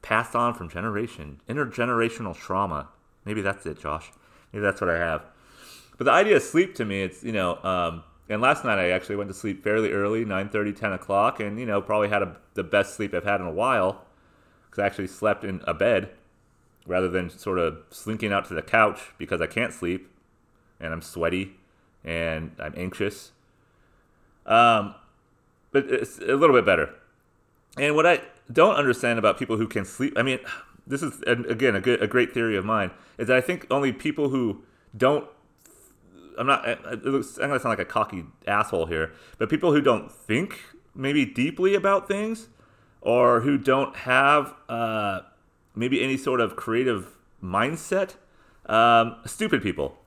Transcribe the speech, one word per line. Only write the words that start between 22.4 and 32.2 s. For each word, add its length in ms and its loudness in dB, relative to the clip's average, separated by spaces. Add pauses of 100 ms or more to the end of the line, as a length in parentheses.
I'm 180 -10
anxious. 560 -6 (1120)
Um, 500 4 (760)
but 140 4
it's 320 -4
a 160 0
little 200 8
bit 100 6
better. 300 2 (840)
And 160 0
what 120 4
I 160 4 (280)
don't 260 6
understand 440 0
about 180 4
people 200 -2
who 100 0
can 160 -4
sleep, 320 -4
I 60 2
mean, 180 0 (460)
this 180 -6
is, 200 -8
an, 260 0
again, 260 2
a 60 0
good, 200 2
a 60 0
great 260 2